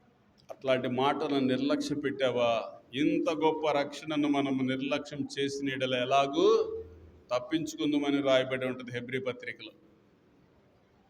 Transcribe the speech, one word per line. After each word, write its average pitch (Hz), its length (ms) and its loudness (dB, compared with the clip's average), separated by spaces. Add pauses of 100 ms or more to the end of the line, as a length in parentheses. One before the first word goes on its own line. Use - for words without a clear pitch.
(500)
అట్లాంటి 131 380 0
మాటలను 139 500 2
నిర్లక్ష్య 135 560 0
పెట్టావా? 120 800 0 (220)
ఇంత 165 360 2
గొప్ప 156 400 2
రక్షణను 147 580 0
మనము 139 340 0
నిర్లక్ష్యం 135 680 -4 (100)
చేసిన 139 320 -2
యెడల 131 240 -2
ఎలాగూ 139 680 4 (720)
తప్పించుకుందామని 143 880 0
రాయబడి 131 440 2
ఉంటుంది 123 260 -6
హెబ్రీ 123 280 -4
పత్రికలో. 120 520 -10 (1400)